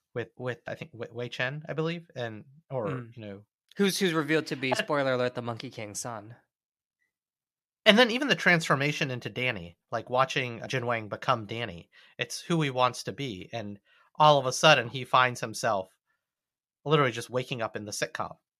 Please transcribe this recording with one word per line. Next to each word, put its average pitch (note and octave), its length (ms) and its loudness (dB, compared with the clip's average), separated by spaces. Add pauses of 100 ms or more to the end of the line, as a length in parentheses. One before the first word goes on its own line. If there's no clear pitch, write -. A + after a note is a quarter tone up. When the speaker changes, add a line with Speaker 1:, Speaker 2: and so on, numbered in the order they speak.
(120)
Speaker 1:
with, A#2 240 -6
with, B2 320 -6
I - 80 -6
think, - 180 -14
Wei, A#2 160 -10
Wei A#2+ 180 -8
Chen, C#3 400 -6
I D3+ 40 -4
believe, E3 420 -4
and, A2+ 300 -8 (260)
or, A#2+ 180 -4
Speaker 2:
Mm. A#2+ 280 -8
Speaker 1:
you A2+ 80 -14
know, G2+ 200 -14 (320)
Speaker 2:
Who's, G3 220 2
who's F3+ 140 2
revealed D#3 360 2
to D3+ 80 -4
be, C3 140 -2
Speaker 1:
And - 80 2
Speaker 2:
spoiler C#3 360 0
alert, B2 200 0
the B2 80 -6
Monkey A#2 280 -8
King's G#2 280 -10
son. A2+ 380 -10 (1500)
Speaker 1:
And G#3+ 140 8
then A#3+ 140 6
even C4 160 0
the F3+ 80 4
transformation D3+ 760 2
into B2 200 -6
Danny, G2+ 480 -6 (120)
like, A#2 200 -6
watching B2+ 580 0
Jin B2 180 -2
Wang A2+ 220 -2
become G#2+ 380 -2
Danny, G2+ 440 -10 (260)
it's - 240 -6
who E3 220 0
he C#3 80 0
wants B2+ 340 2
to A2 80 -6
be. G2+ 400 -8
And G#2 280 -10 (340)
all D3+ 240 8
of B2+ 80 0
a B2+ 60 0
sudden, C#3 360 6
he B2 160 -8
finds B2+ 360 4
himself A2 520 -2 (920)
literally C#3+ 260 4
just A#2 200 -8
waking B2 320 -4
up A2 120 -4
in G#2 100 -8
the G2+ 60 -10
sitcom. - 460 -6 (240)